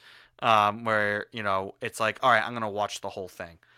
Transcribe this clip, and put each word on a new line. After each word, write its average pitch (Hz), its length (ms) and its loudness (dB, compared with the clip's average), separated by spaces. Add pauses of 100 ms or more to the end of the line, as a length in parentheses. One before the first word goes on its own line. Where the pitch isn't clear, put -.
(400)
um, 110 460 4
where, 104 460 0
you 113 120 -10
know, 98 380 -2
it's 113 180 -8
like, 110 220 0
"All 131 100 4
right, 107 140 4
I'm 120 80 -8
gonna 113 160 -6
watch 101 320 -4
the 101 80 -8
whole 95 180 -10
thing." 85 300 -16 (200)